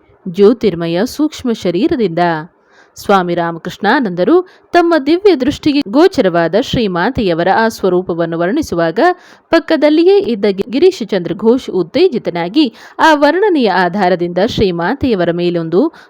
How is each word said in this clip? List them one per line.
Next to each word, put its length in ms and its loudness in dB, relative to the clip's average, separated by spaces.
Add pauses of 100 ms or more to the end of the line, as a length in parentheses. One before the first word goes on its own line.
(280)
ಜ್ಯೋತಿರ್ಮಯ 760 2
ಸೂಕ್ಷ್ಮ 480 -4
ಶರೀರದಿಂದ 640 -2 (760)
ಸ್ವಾಮಿ 400 0
ರಾಮಕೃಷ್ಣಾನಂದರು 1160 0 (240)
ತಮ್ಮ 220 2 (120)
ದಿವ್ಯ 300 2
ದೃಷ್ಟಿಗೆ 520 -2
ಗೋಚರವಾದ 720 2
ಶ್ರೀಮಾತೆಯವರ 920 -2
ಆ 140 2
ಸ್ವರೂಪವನ್ನು 720 -2
ವರ್ಣಿಸುವಾಗ 600 -2 (520)
ಪಕ್ಕದಲ್ಲಿಯೇ 680 2
ಇದ್ದ 260 -2
ಗಿ-, 260 -2
ಗಿರೀಶಚಂದ್ರ 640 -2
ಘೋಷ್ 360 0
ಉತ್ತೇಜಿತನಾಗಿ 1040 -2 (240)
ಆ 160 4
ವರ್ಣನೆಯ 560 2
ಆಧಾರದಿಂದ 760 0
ಶ್ರೀಮಾತೆಯವರ 880 -2
ಮೇಲೊಂದು 600 0 (180)